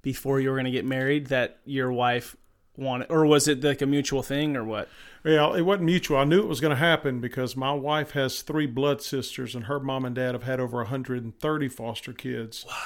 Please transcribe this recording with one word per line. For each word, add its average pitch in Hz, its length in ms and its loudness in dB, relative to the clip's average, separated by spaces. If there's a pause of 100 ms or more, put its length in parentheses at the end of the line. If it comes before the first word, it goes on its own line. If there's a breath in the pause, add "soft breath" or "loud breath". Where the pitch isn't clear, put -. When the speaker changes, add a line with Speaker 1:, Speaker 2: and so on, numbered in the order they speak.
Speaker 1:
before 135 380 -2
you 135 120 2
were 135 40 0
gonna 127 160 -2
get 127 140 -2
married, 135 420 0
that 127 380 0
your 131 260 -2
wife 120 460 0 (400)
wanted, 127 340 -4
or 160 140 6
was 147 240 6
it, 131 120 2
like, 143 200 2
a 139 40 2
mutual 139 380 0
thing, 143 320 -2
or 117 80 -4
what? 107 240 -6 (360 loud breath)
Speaker 2:
Well, 156 300 4
it 175 80 2
wasn't 180 240 2
mutual. 165 320 2
I 135 60 4
knew 160 160 6
it 214 80 2
was 147 120 -2
gonna 151 180 2
happen 151 420 2
because 123 360 -4
my 131 180 -2
wife 147 380 -2
has 131 300 -2
three 151 240 -2
blood 135 380 0
sisters, 127 500 -6
and 117 120 -8
her 143 140 -4
mom 131 240 -4
and 123 120 -4
dad 127 180 -2
have 117 80 -6
had 127 180 -4
over 120 220 -2
a 107 60 -4
hundred 127 360 -4
and 113 160 -12
thirty 151 280 -2
foster 117 440 -10
kids. 117 560 -10
Speaker 1:
Wow. - 60 -12 (120)